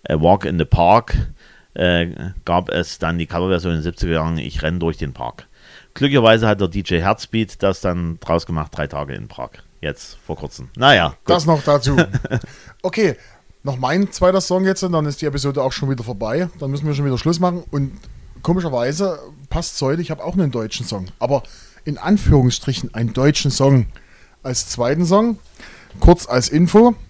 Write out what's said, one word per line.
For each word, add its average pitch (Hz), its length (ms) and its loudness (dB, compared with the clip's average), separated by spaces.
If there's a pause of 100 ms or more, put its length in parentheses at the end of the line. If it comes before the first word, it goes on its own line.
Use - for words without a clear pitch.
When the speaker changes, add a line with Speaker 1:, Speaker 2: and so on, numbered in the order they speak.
Speaker 1:
A 78 120 -2
Walk 92 240 4
in 90 140 -2
the 80 60 2
Park, 92 500 4 (600)
äh, 87 340 0 (360)
gab 87 240 0
es - 300 -4
dann 85 200 -4
die 82 80 -4
Coverversion 87 460 -2
in 82 60 -2
den 76 40 -4
siebziger 85 320 -4
Jahren, 80 240 -2
Ich - 240 -8
renn 85 180 -4
durch 82 160 -2
den 69 160 -8
Park. - 340 -12 (480)
Glücklicherweise 113 520 4
hat 104 140 2
der 95 80 2
D 95 120 -4
J 85 220 0
Herzbeat 110 600 -2
das 98 180 0
dann 85 400 -4
draus 82 260 -2
gemacht, 78 280 -6
drei 76 120 -6
Tage 71 280 -8
in 53 140 -14
Prag. 62 220 -14 (300)
Jetzt - 460 -10
vor 82 100 -8
kurzem. 69 400 -14
Naja, 117 320 6
gut. - 80 -6 (100)
Speaker 2:
Das 170 200 2
noch 156 160 2
dazu. 127 340 2 (440)
Speaker 1:
<laughs> - 420 -20
Speaker 2:
Okay, 185 340 0 (480)
noch 139 120 -4
mein 156 360 -2
zweiter 185 280 2
Song 185 240 0
jetzt 190 180 0
und 180 100 -2
dann 151 140 0
ist 143 140 -6
die 160 60 -4
Episode 143 360 -2
auch 127 100 0
schon 135 180 -4
wieder 120 140 -4
vorbei. 120 440 -4 (120)
Dann 135 100 -6
müssen 143 160 -4
wir 147 80 -2
schon 143 100 -2
wieder 131 140 0
Schluss 165 220 0
machen 180 300 -2
und 139 220 -4 (480)
komischerweise 160 760 -2 (320)
passt's - 320 -4
heute, 147 180 0
ich 160 120 -6
habe 147 100 -10
auch 170 120 -6
einen 165 180 2
deutschen 110 340 -6
Song, 95 200 -8 (120)
aber 123 240 0 (420)
in 147 140 -6
Anführungsstrichen 139 960 2
einen 113 180 -2
deutschen 139 380 2
Song 135 360 4 (580)
als 127 240 -6
zweiten 139 360 0
Song. 208 340 2 (600)
Kurz - 300 6
als 123 200 0
Info 196 460 6 (160)